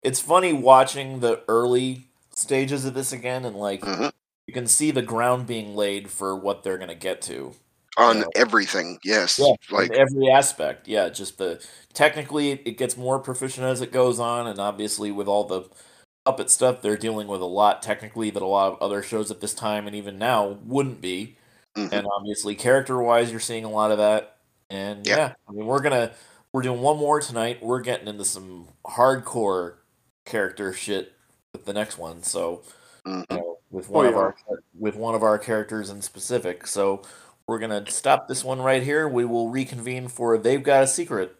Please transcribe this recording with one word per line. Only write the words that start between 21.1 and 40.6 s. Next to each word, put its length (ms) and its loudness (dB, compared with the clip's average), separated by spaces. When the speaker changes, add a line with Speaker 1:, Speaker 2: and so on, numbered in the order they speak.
Speaker 2:
Mm-hmm. 180 -6
Speaker 1:
And 220 -2
obviously, 400 -6
character-wise, 760 2
you're 100 -8
seeing 240 -6
a 60 -8
lot 200 2
of 60 2
that. 400 2
And 360 -8
Speaker 2:
Yeah. 120 2
Speaker 1:
yeah, 160 0
I 20 -16
mean, 140 -10
we're 160 0
gonna, 300 0
we're 80 -2
doing 200 -2
one 160 4
more 220 2
tonight. 440 -4
We're 180 0
getting 260 -4
into 160 -10
some 460 -8
hardcore 880 0
character 480 -4
shit 400 -6
with 100 -18
the 80 -10
next 260 -4
one. 240 -12
So, 400 -4
Speaker 2:
Mm-hmm. 260 -8
Speaker 1:
you 60 -4
know, 180 -8
with 180 -10
Speaker 3:
Oh, 40 -10
Speaker 1:
one 120 6
of 100 4
Speaker 3:
yeah. 40 2
Speaker 1:
our, 160 0
with 200 -4
one 180 -2
of 80 2
our 160 4
characters 500 -4
in 120 -14
specific. 640 -6
So 340 0
we're 120 -2
gonna 300 -4
stop 380 2
this 160 -6
one 180 -4
right 220 4
here. 240 0
We 160 2
will 240 0
reconvene 640 -6
for 280 2
They've 240 2